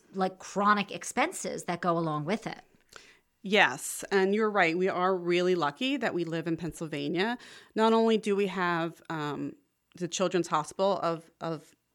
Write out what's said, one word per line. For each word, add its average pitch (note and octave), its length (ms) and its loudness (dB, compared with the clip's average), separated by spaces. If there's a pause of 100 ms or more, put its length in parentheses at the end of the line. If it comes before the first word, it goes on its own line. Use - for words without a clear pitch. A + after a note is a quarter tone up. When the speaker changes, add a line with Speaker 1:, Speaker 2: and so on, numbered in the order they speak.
(140)
Speaker 1:
like, F#3 240 -2
chronic G3+ 540 2
expenses G#3 720 -4
that F3 180 -6
go F3 160 2
along D3+ 280 -2
with G3 220 -2
it. - 140 -12 (840)
Speaker 2:
Yes, F3 680 2
and G3 240 4
you're A3 160 0
right. F3 260 2
We F#3 100 2
are F#3 280 2
really F3+ 400 2
lucky G#3 420 -2
that A3+ 160 -2
we E3+ 120 -2
live E3 200 -4
in E3 120 -2
Pennsylvania. D#3+ 840 -4 (340)
Not A3 180 4
only A3+ 280 4
do G#3 160 -2
we G3+ 100 2
have, F3 640 -2
um, D3 460 -6 (400)
the F3 120 -6
Children's F3 400 0
Hospital F3 540 0
of, E3 220 -2 (180)
of D#3+ 340 -8 (200)